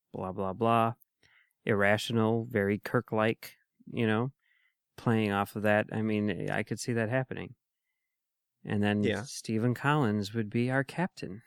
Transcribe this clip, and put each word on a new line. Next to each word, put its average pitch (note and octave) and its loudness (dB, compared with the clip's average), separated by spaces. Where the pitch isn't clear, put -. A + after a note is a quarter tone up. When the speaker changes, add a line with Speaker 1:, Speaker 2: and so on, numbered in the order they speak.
Speaker 1:
blah, F#2+ -8
blah, F#2+ -4
blah. A2+ 4
Irrational, A2 2
very G2+ 0
Kirk-like, - -2
you A#2 0
know? A2+ 0
Playing A2 2
off G2+ 0
of G2+ -2
that, G#2+ 4
I A2 -2
mean, G#2 0
I G2+ -2
could A2 -6
see B2 -4
that A2+ 0
happening. B2 -4
And G#2 0
then G#2 2
Speaker 2:
Yeah. G2+ 0
Speaker 1:
Stephen A#2 -2
Collins A2 0
would A2 -4
be A#2+ 0
our C3+ 0
captain. A#2 -8